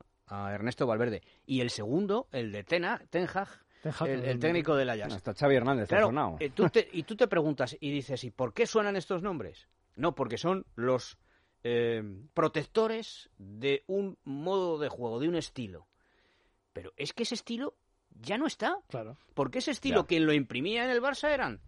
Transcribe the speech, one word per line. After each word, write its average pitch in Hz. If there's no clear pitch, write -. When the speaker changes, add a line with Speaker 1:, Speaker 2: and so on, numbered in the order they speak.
Speaker 1:
a 101
Ernesto 117
Valverde. 110
Y 131
el 120
segundo, 190
el 113
de 101
Ten 170
Hag, 214
Ten 175
Hag, 190
Speaker 2:
Ten 151
Hag, 160
Speaker 1:
el, 131
el 123
Speaker 2:
el 120
Speaker 1:
técnico 160
del 135
Ajax. 110
Speaker 3:
Hasta 101
Xavi 139
Hernández 123
ha 101
Speaker 1:
Claro, 202
Speaker 3:
sonado. 117
Speaker 1:
eh, 147
tú -
te, 214
y 170
tú -
te 240
preguntas 151
y 143
dices, 135
"¿Y 120
por 123
qué 233
suenan 208
estos 175
nombres?". 135
No, -
porque 120
son 185
los, 123
eh, 117
protectores 220
de 110
un 190
modo 165
de 147
juego, 117
de 156
un 175
estilo. 107
Pero -
es 139
que 233
ese 233
estilo 240
ya 143
no 294
está. 302
Speaker 2:
Claro. 113
Speaker 1:
Porque 254
ese 262
estilo, 247
Speaker 3:
Ya. -
Speaker 1:
quien 160
lo 151
imprimía 151
en 254
el 240
Barça 277
eran 202